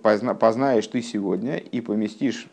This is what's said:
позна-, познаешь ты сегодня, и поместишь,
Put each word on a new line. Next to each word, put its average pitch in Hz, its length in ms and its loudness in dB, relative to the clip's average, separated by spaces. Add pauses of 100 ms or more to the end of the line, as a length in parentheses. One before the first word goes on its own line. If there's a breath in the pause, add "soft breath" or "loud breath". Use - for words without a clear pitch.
позна-, 110 320 2
познаешь 113 540 2
ты 120 140 -4
сегодня, 101 560 -4
и - 220 -6
поместишь, 110 720 -4